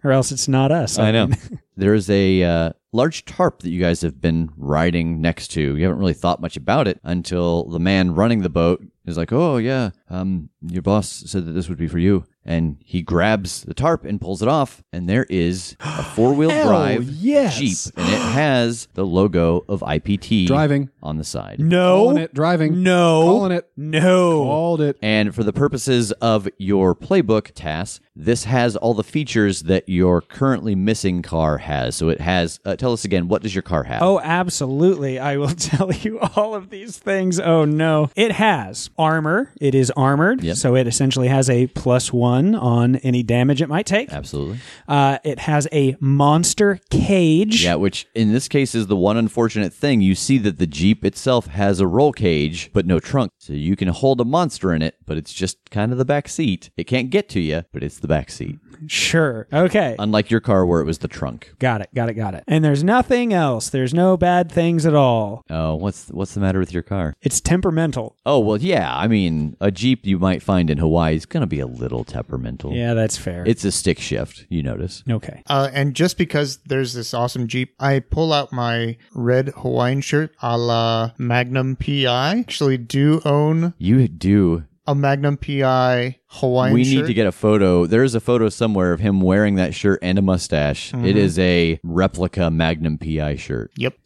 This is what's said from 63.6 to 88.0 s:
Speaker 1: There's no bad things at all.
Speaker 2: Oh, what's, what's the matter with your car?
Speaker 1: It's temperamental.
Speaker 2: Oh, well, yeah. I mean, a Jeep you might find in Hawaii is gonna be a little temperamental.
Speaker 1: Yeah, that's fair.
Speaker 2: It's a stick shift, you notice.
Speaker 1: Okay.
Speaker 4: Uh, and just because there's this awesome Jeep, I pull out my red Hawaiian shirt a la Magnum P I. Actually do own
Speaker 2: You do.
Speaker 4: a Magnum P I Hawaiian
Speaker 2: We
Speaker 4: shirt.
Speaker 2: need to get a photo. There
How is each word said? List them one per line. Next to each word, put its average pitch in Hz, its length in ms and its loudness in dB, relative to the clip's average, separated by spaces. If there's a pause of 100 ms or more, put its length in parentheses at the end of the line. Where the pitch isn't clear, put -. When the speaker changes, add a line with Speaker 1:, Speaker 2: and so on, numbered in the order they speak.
Speaker 1:
There's 131 240 -2
no 180 220 4
bad 175 340 2
things 170 340 0
at 156 100 4
all. 117 540 2
Speaker 2:
Oh, 80 280 -2
what's, 92 320 -6
what's - 260 -6
the 104 60 -4
matter 95 180 2
with 90 140 -2
your 87 100 -4
car? 85 400 -4
Speaker 1:
It's - 180 -2
temperamental. 160 760 -2 (100)
Speaker 2:
Oh, 139 140 4
well, 107 180 2
yeah. 113 360 0
I 78 120 -2
mean, 82 540 0
a 101 100 2
Jeep 113 340 -2
you 98 140 0
might 90 240 0
find 90 280 2
in 73 80 0
Hawaii 80 360 2
is 78 100 -4
gonna 147 220 -4
be 73 140 -4
a 65 60 -6
little 60 380 -8
temperamental. 58 680 -10
Speaker 1:
Yeah, 120 220 -2
that's 110 220 0
fair. 90 300 -8
Speaker 2:
It's 113 180 0
a 98 80 0
stick - 280 -2
shift, - 480 -8
you 85 140 -4
notice. 67 460 -8
Speaker 1:
Okay. - 380 -6
Speaker 4:
Uh, 139 260 0
and 139 220 -2
just 175 240 0
because 147 480 -2
there's 131 280 -2
this 120 200 -10
awesome 120 320 -2
Jeep, 127 320 -4
I 139 220 0
pull 160 320 -2
out 143 200 -2
my 117 440 -4 (180)
red 127 420 0
Hawaiian 127 440 -2
shirt 147 420 -2
a 120 160 -2
la 117 580 0
Magnum 123 600 -2
P 139 300 -2
I. 135 340 0
Actually 139 380 -2
do 139 460 2
own 156 540 0
Speaker 2:
You 117 300 4
do. 85 560 2 (220)
Speaker 4:
a 147 80 0
Magnum 139 440 0
P 139 260 -4
I 127 540 0 (100)
Hawaiian 127 460 0
Speaker 2:
We 123 100 4
Speaker 4:
shirt. 135 180 2
Speaker 2:
need 156 40 -2
to 123 80 -2
get 107 120 2
a 92 60 0
photo. 95 540 4
There 113 180 4